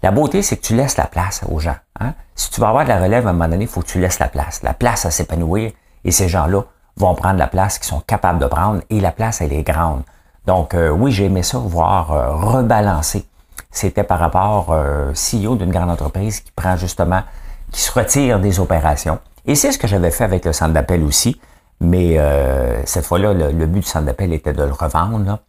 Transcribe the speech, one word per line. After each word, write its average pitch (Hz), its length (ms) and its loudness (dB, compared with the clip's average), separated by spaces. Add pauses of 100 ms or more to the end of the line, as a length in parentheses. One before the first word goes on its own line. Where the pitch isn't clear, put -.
La 95 60 4
beauté, 151 320 2
c'est - 160 -2
que - 40 -12
tu 113 140 0
laisses 135 220 2
la - 80 0
place 92 340 -4 (100)
aux 76 80 -2
gens. 80 180 -2 (220)
Hein ? 113 140 -4 (240)
Si - 140 -6
tu - 100 -6
vas 110 80 2
avoir 135 160 2
de 131 60 0
la 98 100 4
relève, 110 260 4
à 98 40 2
un - 20 2
moment 82 160 2
donné, 90 160 0
il - 40 -6
faut - 120 -4
que 80 60 -4
tu - 120 -4
laisses 92 200 0
la - 100 0
place. - 340 -6
La - 120 -2
place 120 320 0
à 82 40 0
s'épanouir, 82 600 -2 (320)
et 90 60 0
ces 95 180 2
gens-là 90 340 2 (340)
vont 90 180 2
prendre 95 240 0
la 73 80 4
place 95 320 0
qu'ils - 100 -8
sont 78 120 -2
capables 87 380 0
de 71 80 2
prendre, 90 440 0
et 104 100 0
la 90 120 0
place, 113 280 -4
elle 73 140 -2
est 76 80 0
grande. 78 400 0 (440)
Donc, 92 280 0
euh, 82 160 2
oui, 107 200 2
j'ai 101 140 2
aimé 92 180 2
ça, - 140 -4
voir, 85 560 0
euh, 69 220 0
rebalancer. 104 920 0 (440)
C'était 101 340 -2
par 87 140 0
rapport, 92 520 0
euh, 73 440 0
C - 300 -2
E 107 40 -2
O 123 80 0
d'une 95 160 -2
grande 87 180 0
entreprise 95 500 -4
qui - 120 -20
prend 92 240 -2
justement, 90 460 -2 (480)
qui - 100 -6
se - 100 -2
retire 123 480 2
des 95 220 2
opérations. 78 580 0 (280)
Et 143 80 2
c'est 269 180 2
ce 262 60 -4
que - 100 -2
j'avais 90 220 2
fait 120 140 -2
avec 95 200 0
le 82 80 0
centre 80 220 0
d'appel 82 280 2
aussi. 76 380 0 (400)
Mais, 85 380 4
euh, 67 680 2
cette - 220 -4
fois-là, 95 260 2
le, 78 200 0
le 80 140 0
but 92 140 0
du 85 60 -6
centre 78 180 -2
d'appel 82 300 -2
était 76 180 -4
de 71 100 -2
le 71 100 0
revendre, 87 520 -2
là. 101 140 -2 (100)